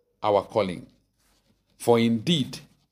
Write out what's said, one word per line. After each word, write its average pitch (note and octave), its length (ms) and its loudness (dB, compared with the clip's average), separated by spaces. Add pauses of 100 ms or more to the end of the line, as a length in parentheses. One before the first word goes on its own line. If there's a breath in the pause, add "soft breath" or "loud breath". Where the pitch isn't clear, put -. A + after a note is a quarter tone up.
(220)
our G2+ 200 2
calling. F#2+ 440 -4 (920)
For A#2 200 2
indeed, A#2 600 0 (340)